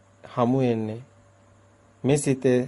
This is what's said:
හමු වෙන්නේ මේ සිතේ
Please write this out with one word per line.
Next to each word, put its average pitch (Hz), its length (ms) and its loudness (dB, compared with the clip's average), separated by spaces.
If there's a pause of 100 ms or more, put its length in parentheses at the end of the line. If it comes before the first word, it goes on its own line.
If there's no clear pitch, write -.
(240)
හමු 127 360 0
වෙන්නේ 113 420 -2 (1000)
මේ 139 140 2
සිතේ 131 500 2